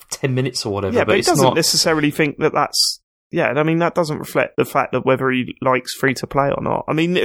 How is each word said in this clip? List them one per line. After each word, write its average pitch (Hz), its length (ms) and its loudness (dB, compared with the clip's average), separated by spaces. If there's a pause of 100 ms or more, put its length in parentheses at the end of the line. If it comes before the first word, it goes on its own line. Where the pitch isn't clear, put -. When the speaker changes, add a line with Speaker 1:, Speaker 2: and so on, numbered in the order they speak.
(100)
Speaker 1:
ten 131 240 -4
minutes 127 320 -4
or 107 60 -2
whatever, 98 220 -2
Speaker 2:
Yeah, 233 80 2
Speaker 1:
but - 60 0
Speaker 2:
but - 80 4
it - 40 2
Speaker 1:
it's - 80 0
Speaker 2:
doesn't 147 160 4
Speaker 1:
not 127 100 4
Speaker 2:
necessarily 156 560 2
think 147 280 -2
that 156 140 0
that's, - 480 -2 (300)
yeah, 151 200 0
I 139 120 2
mean, 160 160 2
that 170 160 0
doesn't 156 240 -2
reflect - 380 -2
the - 80 2
fact - 280 -2
that 127 140 -2
whether 131 240 2
he 127 320 -4
likes 127 320 0
free-to-play 139 640 -2
or - 60 -6
not. - 260 -2
I 147 60 -2
mean, 170 300 0